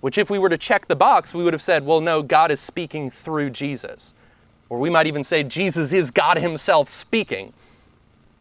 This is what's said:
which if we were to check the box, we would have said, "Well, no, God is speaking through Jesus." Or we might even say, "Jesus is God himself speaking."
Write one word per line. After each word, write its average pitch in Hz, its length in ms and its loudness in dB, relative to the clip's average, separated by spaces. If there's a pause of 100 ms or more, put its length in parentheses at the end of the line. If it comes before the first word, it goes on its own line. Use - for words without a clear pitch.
which 135 160 -4
if 208 120 0
we 202 80 -2
were 190 120 2
to 165 80 0
check - 300 0
the 170 80 0
box, 196 380 4
we 170 80 -4
would 170 120 2
have 151 80 -4
said, 156 240 0
"Well, 160 160 2
no, 160 200 0
God 156 300 2
is 139 80 0
speaking 151 500 -6
through 147 420 -6
Jesus." - 600 -10 (540)
Or 120 100 -8
we 151 120 -2
might 160 180 4
even 147 160 -4
say, 151 180 0
"Jesus 156 520 -2
is 160 180 2
God 170 260 2
himself 160 520 0
speaking." 123 640 -2 (880)